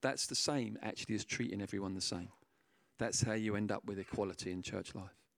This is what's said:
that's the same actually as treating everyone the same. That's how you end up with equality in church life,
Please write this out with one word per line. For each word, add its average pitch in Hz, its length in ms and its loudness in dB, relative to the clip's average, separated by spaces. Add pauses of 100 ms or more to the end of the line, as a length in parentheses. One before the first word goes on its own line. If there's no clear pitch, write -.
that's 135 260 2
the - 80 -2
same 123 460 2
actually - 360 -2
as 98 100 0
treating - 340 0
everyone 98 320 -2
the 95 80 -2
same. 90 320 -2 (640)
That's 117 240 2
how 113 100 4
you 110 240 2
end 104 160 2
up - 120 -2
with 101 140 -4
equality 95 540 -2
in 90 100 -2
church - 320 -4
life, 98 220 -10 (220)